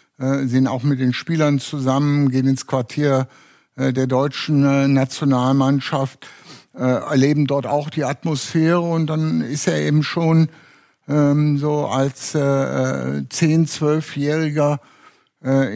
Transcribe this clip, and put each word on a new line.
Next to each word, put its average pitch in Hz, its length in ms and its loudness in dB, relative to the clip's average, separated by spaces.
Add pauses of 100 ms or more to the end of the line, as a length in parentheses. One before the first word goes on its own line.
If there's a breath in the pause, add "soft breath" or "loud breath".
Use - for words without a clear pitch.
(180 loud breath)
äh, 135 280 -2
sind 127 220 2
auch 123 160 -4
mit 139 160 0
den 127 120 2
Spielern 151 460 0
zusammen, 139 720 0
gehen 131 160 0
ins 131 200 0
Quartier, 135 600 0 (500 soft breath)
äh, 131 160 0
der 131 140 0
deutschen, 139 580 0
äh, 139 240 2
Nationalmannschaft, 135 1400 0 (480 loud breath)
äh, - 80 -8
erleben 139 640 2
dort 135 200 -2
auch 147 240 -4
die 151 140 -4
Atmosphäre. 160 760 0
Und 165 280 -2
dann 156 320 0
ist 147 260 -4
er 160 140 0
eben 151 220 2
schon, 160 460 2 (600 soft breath)
ähm, 147 500 2
so 147 280 -2
als, 135 500 -2
äh, - 40 2
äh, 135 880 -2
zehn, 160 380 2
zwölfjähriger, 151 1120 -2 (640 soft breath)
äh, 131 320 0